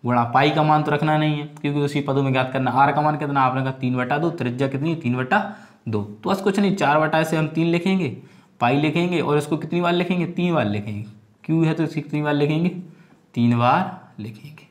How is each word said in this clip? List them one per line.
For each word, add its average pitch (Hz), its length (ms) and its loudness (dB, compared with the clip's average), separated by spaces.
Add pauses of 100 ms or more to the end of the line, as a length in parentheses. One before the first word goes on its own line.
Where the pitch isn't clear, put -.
गुणा 120 180 2
पाई 131 260 2
का 151 140 2
मान 151 200 4
तो 147 80 -2
रखना 151 260 0
नहीं 151 200 0
है, 147 80 -6 (160)
क्योंकि 143 180 0
उसी 143 220 0
पदों 139 220 0
में 135 80 0
ज्ञात 127 220 0
करना। 127 180 -2
आर 139 200 4
का 147 100 0
मान 147 160 0
कितना? 143 240 -2
आपने 131 200 2
कहा 131 100 -2
तीन 127 240 -2
बटा 123 220 0
दो, 165 120 0
त्रिज्या 131 380 -2
कितनी? 143 280 -2
तीन 123 200 -2
बटा 156 400 -2 (340)
दो। 104 340 -4
तो 175 60 -2
बस 196 120 0
कुछ 202 180 2
नहीं, 196 160 2
चार 147 240 2
बटा 156 240 2
से 160 140 -2
हम 156 100 0
तीन 160 200 0
लिखेंगे, 170 500 0 (420)
पाई 123 160 2
लिखेंगे, 160 460 0
और 147 160 0
इसको 151 200 -2
कितनी 175 240 -2
बार 175 120 0
लिखेंगे? 175 320 0
तीन 175 280 -2
बार 135 120 2
लिखेंगे। 104 400 -6 (380)
क्यू 160 200 2
है 160 100 2
तो 160 100 0
इसकी 156 180 -4
कितनी 151 200 -4
बार 147 120 0
लिखेंगे? 156 360 2 (640)
तीन 120 260 2
बार 139 480 0 (120)
लिखेंगे। - 520 -16